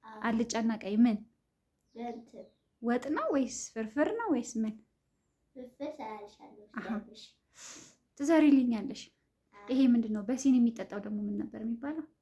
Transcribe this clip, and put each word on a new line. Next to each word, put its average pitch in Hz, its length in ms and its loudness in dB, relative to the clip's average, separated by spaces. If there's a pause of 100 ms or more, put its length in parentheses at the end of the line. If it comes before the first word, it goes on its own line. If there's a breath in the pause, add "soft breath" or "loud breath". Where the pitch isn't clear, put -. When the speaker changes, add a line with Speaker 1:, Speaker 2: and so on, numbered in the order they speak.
Speaker 1:
አዎ። - 180 -18
Speaker 2:
አልጫና 226 540 0
ቀይ 202 200 -4
ምን? 226 200 6 (760)
Speaker 1:
በእንትን 233 500 -14 (360)
Speaker 2:
ወጥ 240 280 -2
ነው 523 200 -2
ወይስ 269 280 0 (120)
ፍርፍር 226 460 -2
ነው 466 140 -4
ወይስ 247 260 0
ምን? 214 200 -2 (800)
Speaker 1:
ፍርፍር 254 320 -12
እሰራልሻለሁ 220 840 -14
Speaker 2:
አሃ። - 160 -12
Speaker 1:
ሲያምርሽ። - 380 -10 (960 loud breath)
Speaker 2:
ትሰሪልኛለሽ? 277 800 4 (540)
Speaker 1:
አዎ። 202 120 -20
Speaker 2:
ይሄ 254 200 0
ምንድን 226 260 4
ነው? 208 100 -4
በሲኒ 254 320 2
የሚጠጣው 226 440 0
ደግሞ 208 200 -8
ምን 208 180 -6
ነበር 220 240 -8
የሚባለው? 277 440 -8 (160)